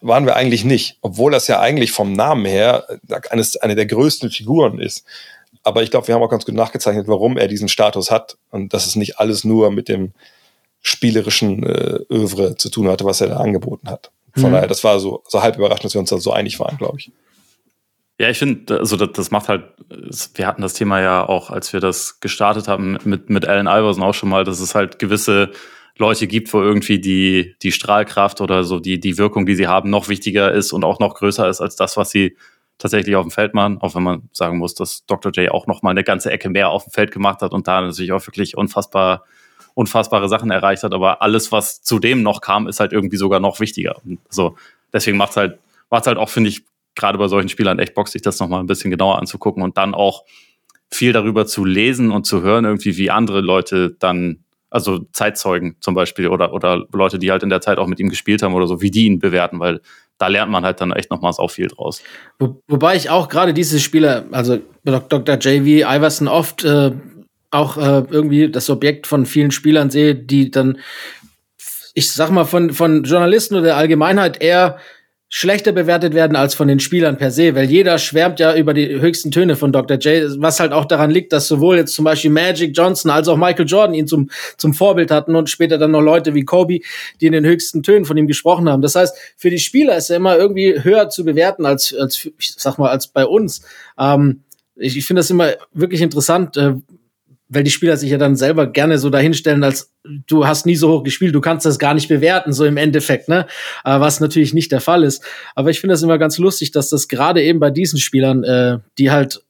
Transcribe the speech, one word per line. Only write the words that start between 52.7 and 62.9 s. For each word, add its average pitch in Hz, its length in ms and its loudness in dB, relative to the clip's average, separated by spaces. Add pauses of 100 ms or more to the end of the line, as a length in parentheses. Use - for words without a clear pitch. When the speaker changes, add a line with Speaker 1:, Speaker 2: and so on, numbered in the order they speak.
Speaker 3:
wie 95 140 -2
andere 101 300 0
Leute 90 600 0
dann, 90 400 -2 (280)
also 92 440 -4
Zeitzeugen 92 680 -4
zum 92 140 -4
Beispiel 90 320 -2
oder, 90 260 0
oder 90 400 -2
Leute, 98 280 0
die 92 100 -2
halt 95 140 0
in 101 60 0
der 92 100 0
Zeit 101 180 -2
auch 95 80 -2
mit - 140 -6
ihm 98 80 -2
gespielt 104 340 -2
haben 95 120 0
oder 90 120 2
so, 87 160 -4
wie 101 80 0
die 110 160 2
ihn 98 140 2
bewerten, 90 400 0
weil 85 200 -4 (380)
da 95 80 0
lernt 101 240 0
man 92 140 -2
halt 92 160 -2
dann 92 100 -2
echt - 200 -6
noch 90 100 -6
mal 87 120 -2
sau 90 140 -4
viel 92 220 -6
draus. - 340 -10 (380)
Speaker 2:
Wo-, 131 260 -4
wobei 151 300 2